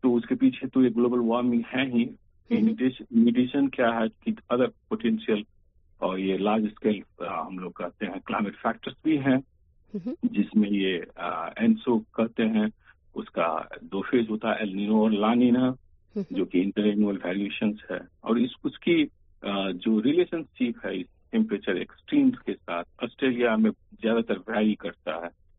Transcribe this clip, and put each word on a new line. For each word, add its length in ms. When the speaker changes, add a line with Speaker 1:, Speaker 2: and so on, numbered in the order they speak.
Speaker 1:
तो 100
उसके 220
पीछे 340
तो 160
ये 60
global 280
warming 460
है 220
ही। 80
Speaker 2:
हम्म। 540
Speaker 1:
इमिटेश-, 440
imitation 560
क्या 220
है 180
कि 240
other 360
potential 520
और 180
ये 180
large 280
scale, 600
अ, 200
हम 120
लोग 140
कहते 340
हैं 140
climate 340
factors 500
भी 120
हैं, 220
Speaker 2:
हम्म। 300
Speaker 1:
जिसमें 460
ये, 360
अ, 440
Enso 380
कहते 440
हैं, 280
उसका 540
दो 160
phase 300
होता 220
है, 100
एल 60
नीनो 360
और 80
ला 220
नीना, 300
Speaker 2:
हम्म। 160
Speaker 1:
जो 120
कि 260
interannual 560
variations 560
है। 80
और 160
इस, 100
उसकी, 400
अ, 280
जो 280
relationship 760
है 140
इस 60
temperature 440
extremes 640
के 160
साथ 300
Australia 520
में 140
ज्यादातर 360
vary 360
करता 500
है। 220